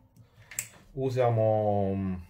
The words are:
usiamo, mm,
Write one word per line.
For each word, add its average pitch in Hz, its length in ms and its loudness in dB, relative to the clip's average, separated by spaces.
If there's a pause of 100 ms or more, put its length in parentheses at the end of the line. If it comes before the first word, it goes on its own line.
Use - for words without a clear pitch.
(920)
usiamo, 110 1000 2
mm, 95 200 -4 (140)